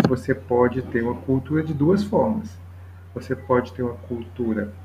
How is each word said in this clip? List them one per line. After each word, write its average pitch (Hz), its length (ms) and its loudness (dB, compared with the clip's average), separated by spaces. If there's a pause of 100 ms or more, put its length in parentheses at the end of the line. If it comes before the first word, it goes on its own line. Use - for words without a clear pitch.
você 127 260 2
pode 123 480 2
ter 120 220 -2
uma 120 120 0
cultura 135 480 0
de 156 100 -4
duas 165 300 4
formas. - 540 0 (560)
Você 127 220 -4
pode 123 380 0
ter 127 100 -4
uma 120 100 -2
cultura 113 800 -4 (120)